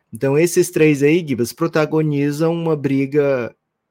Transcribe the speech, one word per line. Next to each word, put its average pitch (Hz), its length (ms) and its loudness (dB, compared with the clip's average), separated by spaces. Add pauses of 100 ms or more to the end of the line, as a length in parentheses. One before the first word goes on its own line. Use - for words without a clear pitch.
(120)
Então, 135 260 -2
esses 175 320 0
três 151 320 2
aí, 156 240 2
Gibas, 120 260 -2
protagonizam 156 1040 -2
uma 165 220 -2
briga 139 800 -2 (360)